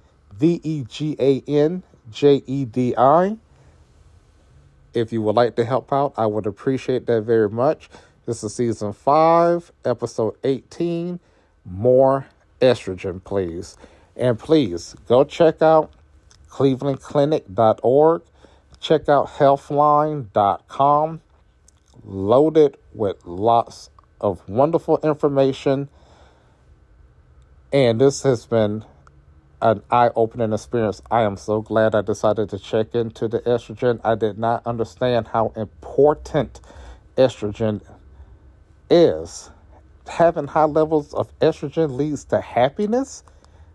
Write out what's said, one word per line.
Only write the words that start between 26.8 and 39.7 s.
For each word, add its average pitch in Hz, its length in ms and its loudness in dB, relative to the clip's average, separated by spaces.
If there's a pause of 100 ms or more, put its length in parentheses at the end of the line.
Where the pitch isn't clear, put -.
And 120 260 2
this 139 220 2
has 127 240 0
been 107 400 0 (760)
an 113 260 2
eye-opening 117 640 0
experience. 107 560 -4
I 113 140 0
am 98 140 -2
so 107 260 -4
glad 110 320 0
I 104 60 0
decided 104 480 -2
to 101 100 -10
check - 340 -4
into 113 340 -4
the 110 120 -4
estrogen. 120 640 -4
I 113 100 0
did 104 240 -4
not 117 300 -2
understand 120 600 -4
how 113 280 -2
important 135 1080 -2 (560)
estrogen 107 640 -2 (1120)
is. 101 580 0 (580)